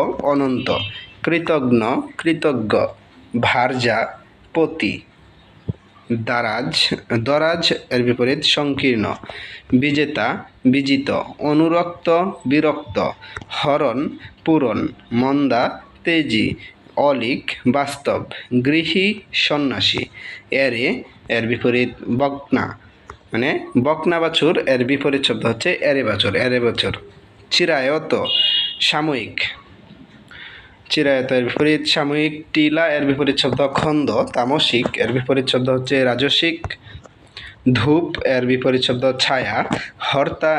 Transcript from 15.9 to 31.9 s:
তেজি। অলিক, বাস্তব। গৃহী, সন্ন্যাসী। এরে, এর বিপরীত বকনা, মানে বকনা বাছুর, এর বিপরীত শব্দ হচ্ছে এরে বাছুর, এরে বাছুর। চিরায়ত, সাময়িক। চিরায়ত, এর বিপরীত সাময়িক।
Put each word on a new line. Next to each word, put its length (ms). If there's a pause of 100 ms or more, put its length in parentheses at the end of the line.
তেজি। 420 (500)
অলিক, 480 (220)
বাস্তব। 540 (440)
গৃহী, 420 (260)
সন্ন্যাসী। 720 (480)
এরে, 360 (420)
এর 180
বিপরীত 460 (260)
বকনা, 460 (640)
মানে 220 (280)
বকনা 420
বাছুর, 340 (140)
এর 160
বিপরীত 400
শব্দ 220
হচ্ছে 240 (100)
এরে 240
বাছুর, 320
এরে 240
বাছুর। 340 (560)
চিরায়ত, 640 (680)
সাময়িক। 560 (1500)
চিরায়ত, 440
এর 120
বিপরীত 420
সাময়িক। 480 (160)